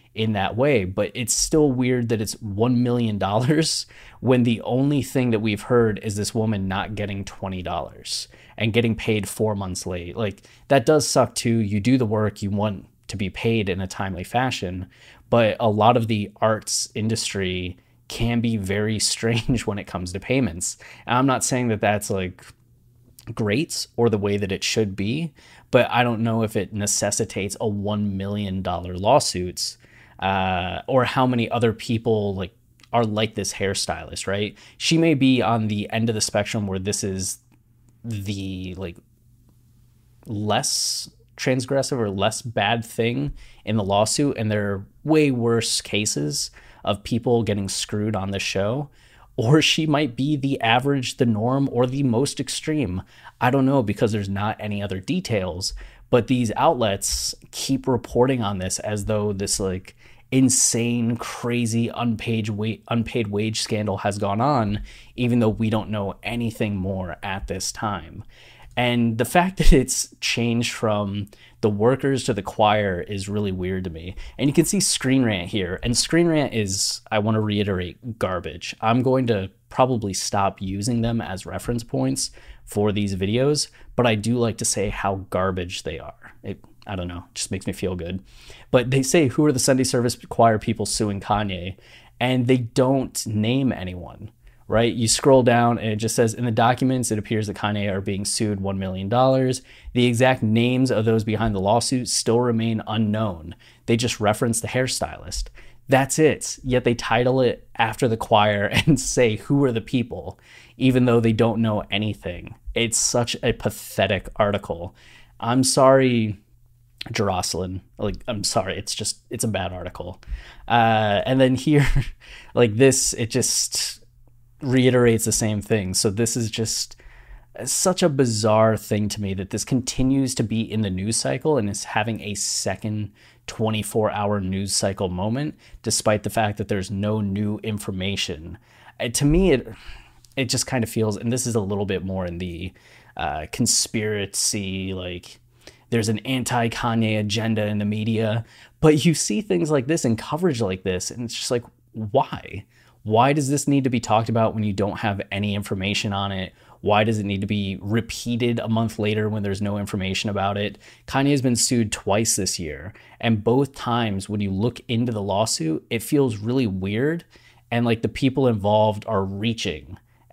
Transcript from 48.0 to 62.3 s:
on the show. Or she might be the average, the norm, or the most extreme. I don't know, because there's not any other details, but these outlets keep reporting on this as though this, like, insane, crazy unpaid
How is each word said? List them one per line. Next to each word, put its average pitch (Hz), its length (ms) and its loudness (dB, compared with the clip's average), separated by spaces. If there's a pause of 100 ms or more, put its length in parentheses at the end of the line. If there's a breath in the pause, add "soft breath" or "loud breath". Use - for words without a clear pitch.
on 98 160 -4
the 98 80 -4
show. 110 500 -2 (480 soft breath)
Or 139 240 4
she - 240 2
might 147 300 0
be 147 220 0
the 135 240 -2
average, 127 560 2
the 131 100 4
norm, 123 460 2
or 120 140 2
the 139 180 -2
most 139 340 0
extreme. 131 640 -4 (380 loud breath)
I 120 100 4
don't 135 160 4
know, 135 160 4
because 104 300 0
there's 101 160 -2
not 98 320 -2
any 104 200 -4
other 95 200 -6
details, 92 760 -4 (340 loud breath)
but 120 200 2
these 123 280 0
outlets 123 800 0 (160)
keep - 380 -4
reporting 123 520 2
on 101 180 -2
this 92 200 -4
as 104 280 -4
though 104 260 0
this, 98 260 -4
like, 95 380 -4 (340 soft breath)
insane, 120 840 2
crazy 117 720 -2
unpaid 113 600 -2